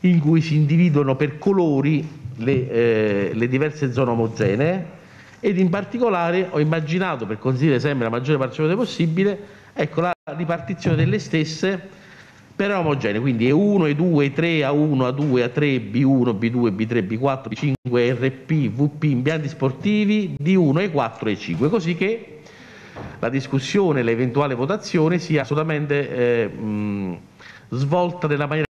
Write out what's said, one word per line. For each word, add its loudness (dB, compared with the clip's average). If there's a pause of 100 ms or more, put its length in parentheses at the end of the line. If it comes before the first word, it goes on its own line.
in 6
cui 4
si 0
individuano 4
per -2
colori 2 (300)
le, 0
eh, 2
le 0
diverse -2
zone 2
omogenee, 0 (540)
ed 0
in 4
particolare 0
ho 0
immaginato, 0
per -6
consentire 2
sempre -2
la -2
maggiore 0
partecipazione 0
possibile, 0 (340)
ecco, -2
la -2 (220)
ripartizione -2
delle 0
stesse -4 (540)
per -2
omogenee, 0
quindi 0
E 4
uno, 4
E 2
due, 2
E -2
tre, 0
A 0
uno, 2
A 0
due, 0
A 0
tre, 0
B -2
uno, 4
B 0
due, 2
B -2
tre, 0
B -4
quattro, -2
B -8
cinque, 0
R -2
P, -2
V 0
P, -4
impianti 0
sportivi, 0
D 2
uno, 4
E -2
quattro, -2
E -2
cinque, -2
così 0
che -6 (760)
la -4
discussione 0
e 0
l'eventuale 0
votazione 0
sia 0
assolutamente, 0
eh, -2
mh, -4 (500)
svolta -2
nella 0
maniera -2